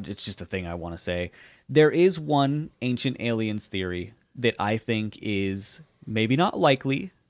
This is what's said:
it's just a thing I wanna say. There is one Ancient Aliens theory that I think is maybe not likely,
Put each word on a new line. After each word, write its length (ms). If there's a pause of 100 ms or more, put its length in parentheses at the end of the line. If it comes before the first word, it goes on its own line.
it's 200
just 160
a 40
thing 220
I 80
wanna 240
say. 340 (360)
There 220
is 300
one 500 (120)
Ancient 380
Aliens 460
theory 460 (240)
that 240
I 160
think 440
is 640 (240)
maybe 300
not 220
likely, 520 (200)